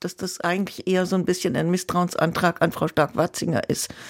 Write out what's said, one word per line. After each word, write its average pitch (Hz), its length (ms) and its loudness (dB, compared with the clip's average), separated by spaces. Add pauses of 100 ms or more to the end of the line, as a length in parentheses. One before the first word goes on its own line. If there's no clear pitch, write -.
dass - 160 -6
das - 240 -8
eigentlich 185 460 -2
eher 185 180 4
so 185 100 -2
ein 180 120 2
bisschen 180 300 0
ein 160 140 2
Misstrauensantrag 175 920 0
an 160 100 2
Frau 160 160 -2
Stark-Watzinger 156 800 0
ist. - 240 -2 (180)